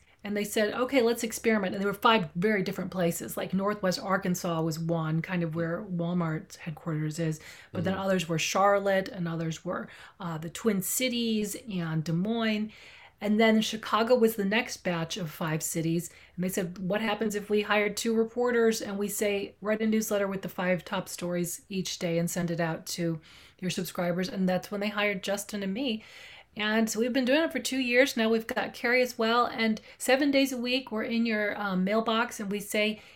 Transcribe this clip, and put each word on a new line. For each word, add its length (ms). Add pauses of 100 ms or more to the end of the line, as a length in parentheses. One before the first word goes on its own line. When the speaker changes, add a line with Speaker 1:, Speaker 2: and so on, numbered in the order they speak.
(240)
Speaker 1:
and 120
they 80
said, 280
"Okay, 300
let's 200
experiment." 520
And 80
there 80
were 40
five 400
very 280
different 280
places. 460
Like, 160
Northwest 500
Arkansas 600
was 160
one, 420
kind 220
of 120
where 300
Walmart's 720
headquarters 600
is. 220 (320)
But 120
then 100
Speaker 2:
Mm-hmm. 80
Speaker 1:
others 260
were 100
Charlotte, 720
and 200
others 380
were, 220 (300)
uh, 200
the 120
Twin 300
Cities 760 (140)
and 340
Des 80
Moines. 580 (500)
And 200
then 220
Chicago 520
was 220
the 80
next 400
batch 320
of 120
five 320
cities. 480 (280)
And 80
they 40
said, 300
"What 220
happens 340
if 160
we 120
hired 340
two 180
reporters 640
and 160
we 120
say, 520
'Write 200
a 80
newsletter 400
with 140
the 60
five 360
top 240
stories 600
each 300
day 200
and 120
send 220
it 80
out 260 (120)
to 220 (400)
your 120
subscribers?'" 560
And 200
that's 220
when 100
they 80
hired 360
Justin 400
and 100
me. 300 (520)
And 320
so 120
we've 120
been 120
doing 180
it 100
for 60
two 200
years 380
now. 120
We've 180
got 260
Carrie 300
as 160
well. 280
And 340 (160)
seven 340
days 220
a 40
week, 360
we're 120
in 220
your, 340
um, 240
mailbox 540
and 140
we 80
say, 400 (160)